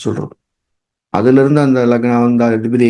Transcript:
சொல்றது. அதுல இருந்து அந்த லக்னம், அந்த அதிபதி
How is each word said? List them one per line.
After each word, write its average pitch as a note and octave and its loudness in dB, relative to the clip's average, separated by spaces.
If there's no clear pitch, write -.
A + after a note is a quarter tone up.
சொல்றது. D2+ -8
அதுல B2+ 2
இருந்து D3 2
அந்த C3 0
லக்னம், A#2+ 0
அந்த A#2+ 0
அதிபதி A#2 -2